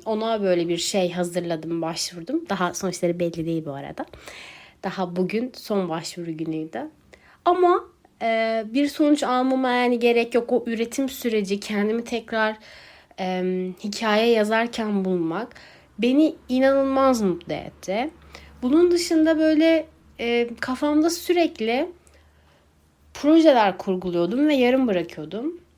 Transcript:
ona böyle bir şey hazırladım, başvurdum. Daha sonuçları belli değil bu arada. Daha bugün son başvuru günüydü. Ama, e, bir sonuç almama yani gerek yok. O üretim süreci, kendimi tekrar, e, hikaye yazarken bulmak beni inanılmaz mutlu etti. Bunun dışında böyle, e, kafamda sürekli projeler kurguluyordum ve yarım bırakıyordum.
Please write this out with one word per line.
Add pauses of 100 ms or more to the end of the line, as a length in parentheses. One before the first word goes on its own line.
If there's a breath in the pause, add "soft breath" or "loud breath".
ona
böyle
bir
şey
hazırladım,
başvurdum.
Daha
sonuçları
belli
değil
bu
arada. (760 loud breath)
Daha
bugün
son
başvuru
günüydü. (640 soft breath)
Ama, (380)
e, (100)
bir
sonuç
almama
yani
gerek
yok.
O
üretim
süreci,
kendimi
tekrar, (640 loud breath)
e, (400)
hikaye
yazarken
bulmak (440 loud breath)
beni (140)
inanılmaz
mutlu
etti. (520 loud breath)
Bunun
dışında
böyle, (320)
e, (100)
kafamda
sürekli (1200 soft breath)
projeler
kurguluyordum
ve
yarım
bırakıyordum. (180)